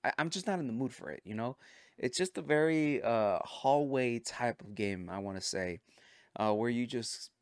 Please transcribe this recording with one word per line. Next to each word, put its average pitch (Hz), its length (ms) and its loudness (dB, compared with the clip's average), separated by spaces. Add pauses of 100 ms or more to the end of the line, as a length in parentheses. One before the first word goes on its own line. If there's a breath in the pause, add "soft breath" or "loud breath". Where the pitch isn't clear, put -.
I, - 120 2
I'm 160 140 0
just 185 160 -6
not 196 120 0
in 151 80 -2
the 117 60 -4
mood 123 220 -2
for - 160 -10
it, - 160 -10
you 104 80 -10
know? 117 240 -4 (400 loud breath)
It's 127 180 -2
just 185 220 -2
a 180 40 -6
very, 151 600 4
uh, 110 420 4
hallway 135 760 2
type - 420 -4
of 101 120 -14
game, 98 360 -2
I 95 80 -4
wanna 95 240 -4
say, 90 380 -4 (600 loud breath)
uh, 107 140 4
where 117 160 2
you 120 160 0
just 117 440 -6 (120)